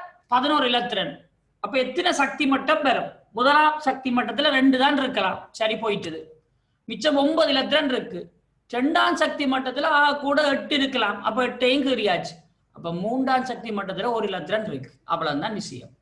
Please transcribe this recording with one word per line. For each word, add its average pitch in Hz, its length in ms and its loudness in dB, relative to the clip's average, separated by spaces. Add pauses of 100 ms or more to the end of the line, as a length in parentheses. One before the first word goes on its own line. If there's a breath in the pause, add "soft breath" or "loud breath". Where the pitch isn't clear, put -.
(320)
பதினோரு 269 380 2
இலத்திரன். 208 420 -2 (500)
அப்ப 208 120 -6 (100)
எத்தனை 349 260 -2 (100)
சக்தி 277 320 0
மட்டம் 302 320 2
பெறும்? - 260 0 (260)
முதலாம் 302 400 4 (100)
சக்தி 262 300 -2
மட்டத்துல 277 420 0
ரெண்டு 262 240 6
தான் 285 200 4
இருக்கலாம், 190 360 -2 (200)
சரி, 220 240 0
போயிட்டுது. 170 380 -4 (680)
மிச்சம் 277 340 0
ஒன்பது 311 320 2
இலத்திரன் 277 380 2
இருக்கு. 185 280 -6 (500)
ரெண்டாம் 330 520 2
சக்தி 285 300 -2
மட்டத்துல 269 460 -2
ஆக 294 140 4 (120)
கூட 277 140 0 (140)
எட்டு - 280 -2
இருக்கலாம், 233 460 0
அப்ப 247 220 0
எட்டையும் 254 380 2
கீறியாச்சு. 202 480 0 (420)
அப்ப 170 160 -8 (100)
மூன்றாம் 254 480 0
சக்தி 226 280 -10
மட்டத்துல 190 400 -4
ஒரு 208 120 -2
இலத்திரன் 185 400 -4
இருக்கு, 131 200 -10 (220)
அவ்வளவுதான் 160 480 -4
விஷயம். - 420 -14